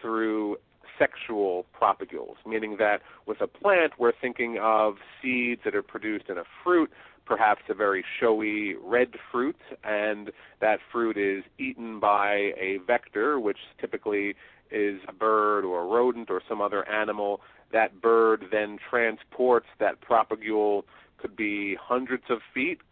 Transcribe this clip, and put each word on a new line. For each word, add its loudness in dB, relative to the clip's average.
through -2
sexual -2
propagules, -2
meaning -6
that 2
with -8
a 0
plant, 2
we're 4
thinking -6
of 4
seeds -2
that -2
are -2
produced -8
in -8
a -6
fruit, 4
perhaps 2
a -2
very 0
showy 0
red 2
fruit, -2
and -4
that 4
fruit 0
is 0
eaten -10
by 2
a -2
vector, 0
which -2
typically -4
is -2
a -14
bird 2
or -2
a -4
rodent 0
or -2
some -4
other -2
animal. -4
That 0
bird 4
then -2
transports 0
that 0
propagule, 0
could -12
be -4
hundreds -4
of -2
feet, -4